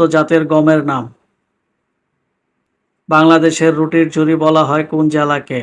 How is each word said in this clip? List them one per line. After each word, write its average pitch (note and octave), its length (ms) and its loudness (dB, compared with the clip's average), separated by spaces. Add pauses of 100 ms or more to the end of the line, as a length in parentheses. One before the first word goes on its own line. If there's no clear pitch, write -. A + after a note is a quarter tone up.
জাতের D#3+ 400 0
গমের D#3 380 2
নাম। C3 200 -6 (2000)
বাংলাদেশের D#3+ 680 2
রুটির D#3+ 360 0
ঝুড়ি D#3 260 0
বলা D#3 280 2
হয় D3+ 220 -2
কোন D#3 220 -2
জেলাকে? D3 540 -4